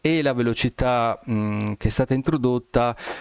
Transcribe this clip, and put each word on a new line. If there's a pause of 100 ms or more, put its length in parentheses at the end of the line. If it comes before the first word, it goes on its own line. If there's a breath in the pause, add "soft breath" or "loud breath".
e
la
velocità,
mm,
che
è
stata
introdotta, (260 loud breath)